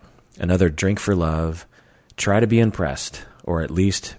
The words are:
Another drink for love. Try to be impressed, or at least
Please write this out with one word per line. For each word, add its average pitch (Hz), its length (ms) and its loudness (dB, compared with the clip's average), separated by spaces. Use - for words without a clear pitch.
Another 90 300 2
drink 85 320 -2
for 101 140 0
love. 80 520 -2
Try 104 220 2
to 117 60 4
be 113 140 4
impressed, 95 640 -2
or 82 180 -2
at - 80 -6
least 92 480 0